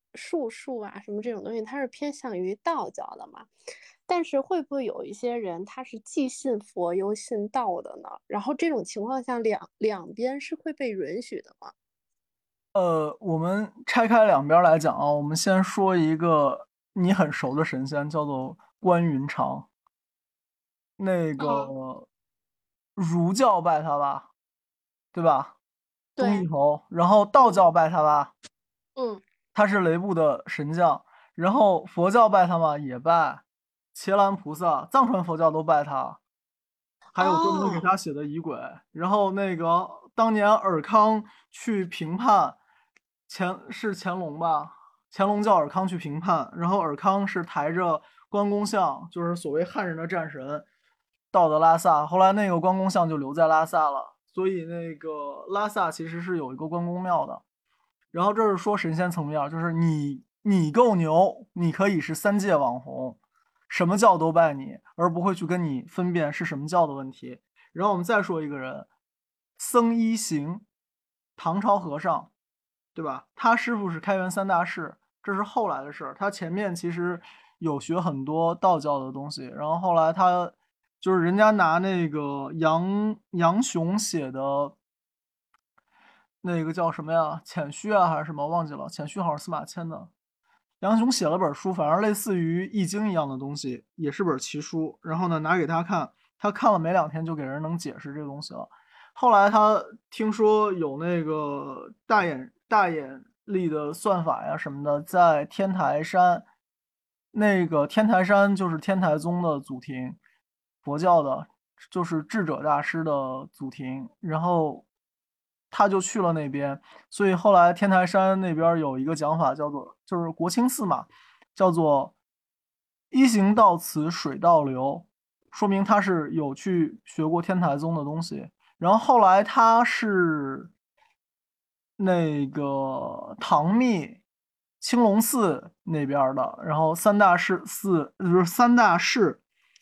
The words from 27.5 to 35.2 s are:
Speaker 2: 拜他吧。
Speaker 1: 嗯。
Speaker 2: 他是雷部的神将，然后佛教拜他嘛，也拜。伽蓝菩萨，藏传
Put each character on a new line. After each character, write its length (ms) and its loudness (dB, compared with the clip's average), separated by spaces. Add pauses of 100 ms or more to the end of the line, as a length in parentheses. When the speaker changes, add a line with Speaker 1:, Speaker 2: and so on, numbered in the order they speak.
Speaker 2:
拜 180 4
他 140 0
吧。 300 2 (600)
Speaker 1:
嗯。 260 -6 (320)
Speaker 2:
他 120 4
是 140 2
雷 180 2
部 160 -4
的 340 2
神 260 -8
将， 280 2 (320)
然 200 0
后 320 4
佛 260 0
教 160 8
拜 180 6
他 120 0
嘛， 200 0
也 220 -8
拜。 440 0 (500)
伽 240 -2
蓝 180 4
菩 180 -10
萨， 380 0
藏 160 4
传 160 0